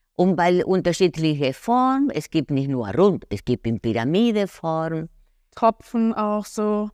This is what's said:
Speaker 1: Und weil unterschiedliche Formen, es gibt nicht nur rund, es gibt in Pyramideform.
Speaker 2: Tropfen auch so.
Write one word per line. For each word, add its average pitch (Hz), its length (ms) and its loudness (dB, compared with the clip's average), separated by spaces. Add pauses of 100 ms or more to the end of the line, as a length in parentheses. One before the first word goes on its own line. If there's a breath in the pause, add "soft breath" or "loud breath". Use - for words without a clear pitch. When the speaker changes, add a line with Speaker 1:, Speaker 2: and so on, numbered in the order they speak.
(160)
Speaker 1:
Und 180 220 2
weil 180 260 2
unterschiedliche 160 920 0
Formen, 262 580 0
es - 180 -6
gibt 151 220 -2
nicht 139 180 0
nur 123 260 -2
rund, 180 340 2
es 101 140 -6
gibt - 240 -2
in 113 140 -2
Pyramideform. 160 1300 -2 (420)
Speaker 2:
Tropfen 226 640 0
auch 214 320 -2
so. 214 480 -2